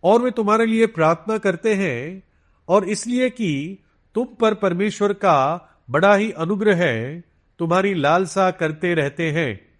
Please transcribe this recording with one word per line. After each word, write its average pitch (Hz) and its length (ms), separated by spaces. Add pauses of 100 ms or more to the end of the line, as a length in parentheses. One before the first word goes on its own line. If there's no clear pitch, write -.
और 220 180
वे 247 80
तुम्हारे 220 360
लिए 226 200
प्रार्थना 170 520
करते 202 360
हैं, 175 480 (460)
और 185 200
इसलिए 240 420
कि 185 480 (360)
तुम 233 100
पर 220 300
परमेश्वर 202 580
का 165 560 (220)
बड़ा 180 240
ही 208 160
अनुग्रह 190 460
है, 147 480 (340)
तुम्हारी 185 360
लालसा 180 560
करते 170 440
रहते 156 360
हैं। 143 300 (200)